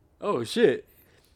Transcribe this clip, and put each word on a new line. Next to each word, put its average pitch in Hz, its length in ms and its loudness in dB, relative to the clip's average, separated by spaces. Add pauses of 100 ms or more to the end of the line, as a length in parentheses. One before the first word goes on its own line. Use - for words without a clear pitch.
(200)
oh, 160 240 -4
shit. 160 440 0 (480)